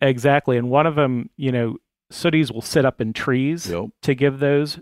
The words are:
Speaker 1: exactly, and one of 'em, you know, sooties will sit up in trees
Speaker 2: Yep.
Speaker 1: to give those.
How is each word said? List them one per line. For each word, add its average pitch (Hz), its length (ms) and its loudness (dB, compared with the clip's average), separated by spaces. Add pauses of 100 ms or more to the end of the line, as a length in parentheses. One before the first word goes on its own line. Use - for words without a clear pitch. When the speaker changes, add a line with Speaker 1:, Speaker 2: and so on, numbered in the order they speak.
Speaker 1:
exactly, 135 560 2
and 120 100 -2
one 139 180 2
of 151 120 0
'em, 127 400 0
you 135 140 -2
know, 117 240 -2 (360)
sooties 156 400 0
will 113 100 -8
sit 147 220 2
up 131 160 0
in 110 140 -2
trees 139 560 -2
Speaker 2:
Yep. 87 160 -4 (160)
Speaker 1:
to 143 120 2
give 135 260 2
those. 143 420 0